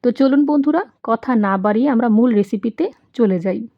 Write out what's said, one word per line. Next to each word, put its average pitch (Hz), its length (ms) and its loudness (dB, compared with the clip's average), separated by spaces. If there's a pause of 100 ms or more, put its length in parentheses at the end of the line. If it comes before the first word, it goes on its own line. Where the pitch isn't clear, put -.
তো 247 40 0 (100)
চলুন 269 320 4
বন্ধুরা, 294 320 0 (280)
কথা 226 220 -2 (140)
না 196 120 0
বাড়িয়ে 208 360 0
আমরা 233 140 0 (100)
মূল 247 120 4 (100)
রেসিপিতে 220 460 -4 (320)
চলে 196 280 0
যাই। 196 160 -4 (160)